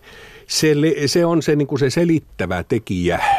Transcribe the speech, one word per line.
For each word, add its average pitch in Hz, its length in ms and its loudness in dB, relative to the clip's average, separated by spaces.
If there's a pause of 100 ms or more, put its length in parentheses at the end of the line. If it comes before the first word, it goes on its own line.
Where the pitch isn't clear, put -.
(480)
se 151 340 0
le-, 151 260 0
se 170 180 2
on 165 160 2
se 156 140 0
niin 143 120 0
kuin 139 120 -4
se 131 100 2
selittävä 123 760 -2
tekijä 87 560 -2 (200)